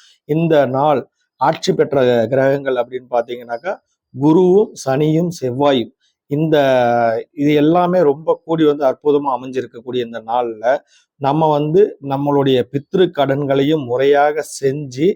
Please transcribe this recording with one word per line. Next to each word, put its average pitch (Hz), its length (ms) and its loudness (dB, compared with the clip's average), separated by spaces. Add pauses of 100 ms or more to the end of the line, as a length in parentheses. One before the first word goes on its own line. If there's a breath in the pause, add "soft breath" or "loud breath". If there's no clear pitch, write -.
(300 soft breath)
இந்த 160 260 2 (120)
நாள் 135 340 0 (400)
ஆட்சி 160 320 0
பெற்ற 147 240 0 (300)
கிரகங்கள் 135 520 0
அப்படின்னு 123 320 -8
பாத்தீங்கன்னாக்கா 120 640 -6 (420)
குருவும் 180 580 2
சனியும் 156 580 -2
செவ்வாயும். 131 600 -2 (400)
இந்த 156 240 0 (800)
இது 147 200 0
எல்லாமே 175 480 2
ரொம்ப 156 360 0
கூடி 160 280 -2
வந்து 147 200 0
அற்புதமா 143 460 0
அமைஞ்சிருக்கக்கூடிய 123 720 -6
இந்த 117 180 -10
நாள்ல 117 420 -4 (580 soft breath)
நம்ம 156 280 0
வந்து 151 320 2 (220)
நம்மளுடைய 139 600 0
பித்ரு 175 480 -2
கடன்களையும் 139 760 0
முறையாக 143 640 2
செஞ்சு, 139 640 -4